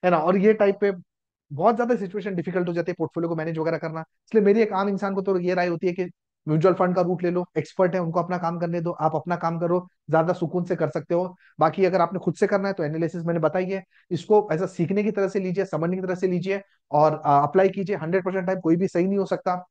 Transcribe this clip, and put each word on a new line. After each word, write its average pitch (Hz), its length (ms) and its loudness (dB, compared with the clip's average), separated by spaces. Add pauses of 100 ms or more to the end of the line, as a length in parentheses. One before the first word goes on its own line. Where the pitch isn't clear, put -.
है 180 60 4
ना। 170 60 4
और 170 200 2
ये 208 160 6
टाइप 202 280 2
पे 202 100 2 (600)
बहुत 180 240 2
ज्यादा 240 200 0
सिचुएशन 196 400 -6
डिफिकल्ट 175 320 -2
हो 175 60 -4
जाती 170 180 -4
है 175 60 -4
पोर्टफोलियो 165 320 -4
को 170 60 -4
मैनेज 160 220 -6
वगैरह 160 200 -2
करना। 160 220 -8
इसलिए - 440 -2
मेरी 202 180 6
एक 208 120 0
आम 196 160 0
इंसान 196 240 -4
को 196 80 -4
तो 190 180 0
ये 180 140 0
राय 180 140 0
होती 170 200 -2
है 175 60 -2
कि 180 180 -4 (360)
म्यूचुअल 160 260 4
फंड 180 220 2
का 185 60 2
रूट 175 220 0
ले 175 80 0
लो, 180 140 -2 (120)
एक्सपर्ट 170 380 0
है, 185 60 0
उनको 170 180 -2
अपना 175 180 -2
काम 170 220 -4
करने 170 220 -4
दो, 175 100 -4
आप 160 240 -2
अपना 175 200 -2
काम 170 240 -4
करो, 175 280 0 (220)
ज्यादा 165 240 2
सुकून 175 320 -4
से 175 100 -2
कर 165 140 -2
सकते 156 260 -4
हो। 180 220 -4 (220)
बाकी 160 260 4
अगर 180 160 4
आपने 170 180 0
खुद 165 140 -2
से - 140 0
करना 196 200 0
है 196 60 -2
तो 185 100 -4
एनालिसिस 160 400 -4
मैंने 170 160 0
बताई 160 260 0
है, 190 180 -6 (280)
इसको 208 400 2
ऐसा 165 140 0
सीखने 180 380 -2
की 214 80 0
तरह 196 160 0
से 190 120 -2
लीजिए, 185 260 -2
समझने 170 300 -2
की 190 60 -6
तरह 185 140 -4
से 185 120 -2
लीजिए 185 340 -2 (300)
और, 151 340 4
अ, 143 180 6
अप्लाई 190 260 4
कीजिए। 190 260 -4
हंड्रेड 170 300 -2
परसेंट 185 220 -4
टाइम 190 120 -2
कोई 165 160 2
भी 185 120 0
सही 175 200 0
नहीं 196 100 0
हो 190 80 0
सकता 180 460 -4